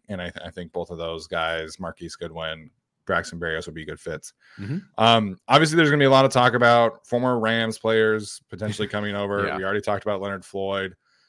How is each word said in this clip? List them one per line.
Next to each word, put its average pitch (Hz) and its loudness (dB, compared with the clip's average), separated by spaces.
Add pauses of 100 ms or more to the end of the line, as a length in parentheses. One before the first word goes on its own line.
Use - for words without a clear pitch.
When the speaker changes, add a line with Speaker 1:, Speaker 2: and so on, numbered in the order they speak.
Speaker 1:
And 98 -8
I, 87 -10
th-, - -14
I 87 -14
think 87 -12
both 87 -8
of 87 -10
those 82 -8
guys, 82 -4
Marquise 85 -12
Goodwin, 80 -10 (360)
Braxton 87 -4
Berrios, 80 -6
would 78 -12
be 80 -12
good 78 -12
fits. 78 -12 (260)
Speaker 2:
Mm-hmm. 104 -8 (200)
Speaker 1:
Um, 110 4
obviously, 151 4
there's 160 6
gonna 147 4
be 139 6
a 135 6
lot 135 8
of 131 2
talk 123 4
about 120 4
former 123 0
Rams 113 0
players 110 0
potentially 104 -6
Speaker 2:
<laughs> 104 -6
Speaker 1:
coming 104 -4
over. 101 -2
Speaker 2:
Yeah. 78 -4
Speaker 1:
We 95 -6
already 101 -2
talked 101 -4
about 101 -4
Leonard 98 -8
Floyd. 95 -6 (320)